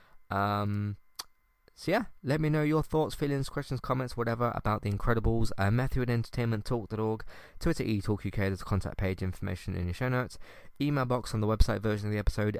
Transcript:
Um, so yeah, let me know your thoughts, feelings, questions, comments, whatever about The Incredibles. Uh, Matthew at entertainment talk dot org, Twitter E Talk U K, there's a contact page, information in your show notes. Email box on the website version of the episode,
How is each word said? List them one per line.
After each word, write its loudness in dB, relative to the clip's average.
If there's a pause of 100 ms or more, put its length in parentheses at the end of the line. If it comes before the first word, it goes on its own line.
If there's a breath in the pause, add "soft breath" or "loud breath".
(300 soft breath)
Um, 0 (800)
so -6
yeah, 2 (180)
let 0
me 2
know 2
your 4
thoughts, 0
feelings, -2
questions, -4
comments, -2
whatever 0
about -2
The 0
Incredibles. 4
Uh, 4
Matthew 2
at 2
entertainment 0
talk -2
dot -2
org, 0 (360 loud breath)
Twitter 2
E 2
Talk 0
U -2
K, 0
there's 0
a -8
contact 0
page, 0
information -4
in -2
your -2
show -2
notes. -2 (420 loud breath)
Email 2
box -2
on 0
the 2
website 4
version -2
of -2
the -2
episode, 0